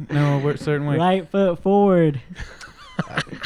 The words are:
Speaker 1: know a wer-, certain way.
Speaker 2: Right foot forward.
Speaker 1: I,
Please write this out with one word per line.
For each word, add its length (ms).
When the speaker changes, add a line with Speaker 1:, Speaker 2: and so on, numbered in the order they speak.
Speaker 1:
know 260
a 20
wer-, 180
certain 300
way. 100
Speaker 2:
Right 320
foot 300
forward. 600
Speaker 1:
I, 120